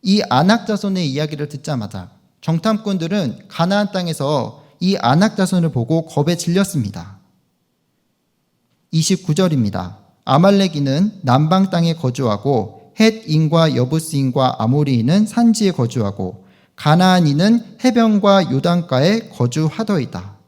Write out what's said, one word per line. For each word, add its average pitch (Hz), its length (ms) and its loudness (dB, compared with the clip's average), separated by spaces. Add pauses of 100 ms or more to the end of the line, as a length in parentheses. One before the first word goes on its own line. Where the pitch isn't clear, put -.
이 202 260 2
아낙 185 360 2
자손의 196 460 -4
이야기를 147 380 -6
듣자마자 117 600 -8 (300)
정탐꾼들은 190 1040 -4
가나안 196 440 -2
땅에서 151 720 -4 (160)
이 190 180 0
아낙 170 380 2
자손을 180 340 0
보고 160 360 -2
겁에 160 320 -2
질렸습니다. 147 840 -4 (1700)
이십구 160 440 -2
절입니다. 110 640 -2 (240)
"아말렉인은 165 1000 2
남방 156 460 2
땅에 170 240 0
거주하고 123 1040 -4
헷인과 160 760 2
여부스인과 131 840 -2
아모리인은 135 680 2
산지에 214 460 2
거주하고 101 760 -4 (300)
가나안인은 180 1080 2
해변과 214 680 4
요단가에 170 800 0
거주하더이다." 151 1080 -4 (100)